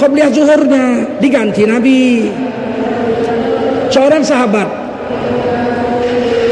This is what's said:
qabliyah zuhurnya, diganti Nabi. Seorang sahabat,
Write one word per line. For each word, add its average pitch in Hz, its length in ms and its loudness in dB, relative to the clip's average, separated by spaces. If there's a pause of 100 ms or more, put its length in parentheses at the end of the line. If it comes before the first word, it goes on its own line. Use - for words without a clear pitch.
qabliyah 285 320 2
zuhurnya, 269 720 2 (160)
diganti 220 400 2
Nabi. 240 640 2 (1700)
Seorang 285 320 4
sahabat, 220 420 0 (1800)